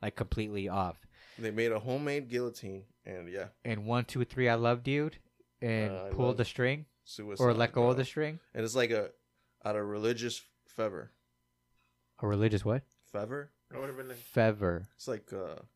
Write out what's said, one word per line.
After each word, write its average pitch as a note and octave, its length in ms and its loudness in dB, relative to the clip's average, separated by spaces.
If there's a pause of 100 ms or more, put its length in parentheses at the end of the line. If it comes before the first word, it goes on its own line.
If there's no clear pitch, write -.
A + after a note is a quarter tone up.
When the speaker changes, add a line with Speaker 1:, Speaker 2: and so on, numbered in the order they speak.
Speaker 1:
Like, G#2+ 160 -4
completely G#2 500 -2
off?" F2+ 300 0 (420)
Speaker 2:
They A2 120 -4
made A2+ 200 2
a G#2+ 80 2
homemade C#3 480 -2
guillotine, A#2 560 -4 (220)
and F2+ 240 -10
yeah. F#2 160 -6 (180)
Speaker 1:
And G#2+ 220 -4
one, A#2+ 180 2
two, B2 220 -2
three, B2+ 240 2
I A#2 60 6
loved A#2+ 340 2
you, D3 220 0 (500)
and A2 320 0
Speaker 2:
Uh, F#2 140 -6
I - 20 -8
Speaker 1:
pulled B2 200 2
Speaker 2:
love A#2 80 2
Speaker 1:
the A#2+ 80 4
string? C3+ 400 -2 (200)
Speaker 2:
suicide, G#2 380 -6
Speaker 1:
Or A#2+ 100 8
let A2+ 180 2
go A#2+ 120 4
Speaker 2:
bro. B2 80 6
Speaker 1:
of B2 60 2
the C3+ 60 2
string? D#3 360 -4 (140)
Speaker 2:
And A2+ 120 -2
it's A2+ 100 -2
like A#2+ 160 4
a, G#2+ 200 0 (520)
out G#2 140 0
of G#2 100 -2
religious A2 540 -2 (260)
fervor. G2+ 440 -6 (1080)
Speaker 1:
A G#2+ 60 0
religious G#2 380 4
what? A#2 180 0 (260)
Speaker 2:
Fervor? B2+ 420 -8 (220)
Speaker 3:
I C3+ 60 -12
would C3+ 80 -6
have C3+ 100 -8
been C3 120 -10
like, B2 80 -12
Speaker 1:
Fever. G#2 720 2 (100)
Speaker 2:
It's - 100 -16
like, A2+ 240 -6
uh, F2+ 300 -8 (140)